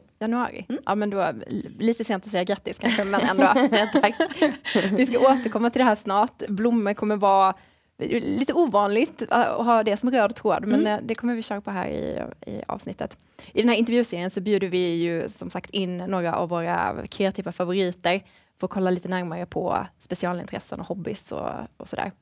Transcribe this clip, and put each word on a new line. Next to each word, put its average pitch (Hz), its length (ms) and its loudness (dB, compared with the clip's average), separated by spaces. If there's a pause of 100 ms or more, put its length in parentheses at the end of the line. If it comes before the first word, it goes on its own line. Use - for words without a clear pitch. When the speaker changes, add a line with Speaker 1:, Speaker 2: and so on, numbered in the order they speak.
(180)
Speaker 1:
Januari? 226 500 -4
Speaker 2:
Mm. 262 180 -6
Speaker 1:
Ja, 190 80 0
men 208 160 0
då, 196 100 -2
l-, 160 480 -4 (100)
lite 233 260 0
sent 196 220 -2
att 214 60 -14
säga 185 120 0
grattis - 340 -4
kanske, 220 260 0
men 196 160 0
ändå. - 240 4
Speaker 2:
<laughs> 220 480 4
Tack. 247 220 4 (420)
Speaker 1:
<laughs> 196 400 0
Vi 254 100 4
ska 240 120 0
återkomma 240 520 4
till - 80 0
det 254 60 4
här 220 100 6
snart. 208 540 0
Blommor 214 460 0
kommer 214 220 0
vara 196 380 6 (440)
lite - 540 -2
ovanligt, 214 680 2
eh, - 80 -6
att - 360 2
ha 233 160 6
det 214 140 0
som 247 140 -2
röd 233 240 2
tråd, 185 320 0
men, 247 140 4
Speaker 2:
Mm. - 60 2 (120)
Speaker 1:
eh, - 80 -8
det 226 80 -4
kommer 240 200 -2
vi 226 80 -4
köra 202 180 -8
på 202 100 -10
här 190 160 -4
i, - 360 -6 (240)
i - 220 -8
avsnittet. - 500 -10 (340)
I - 80 0
den 226 80 4
här 233 80 4
intervjuserien 226 540 0
så 202 100 -6
bjuder 196 280 0
vi 180 260 0
ju 170 340 -2
som 180 220 -12
sagt - 200 -10
in 180 280 -2
några 180 360 -2
av 175 140 -2
våra 170 640 -2
kreativa 196 420 -2
favoriter 180 720 0 (380)
för 185 60 -2
att - 40 -14
kolla 185 200 0
lite 180 180 -2
närmare 180 380 -4
på - 400 -4 (140)
specialintressen - 800 -6
och 180 60 -10
hobbys - 460 -8
och, - 180 -4 (260)
och - 120 -16
sådär. - 340 -6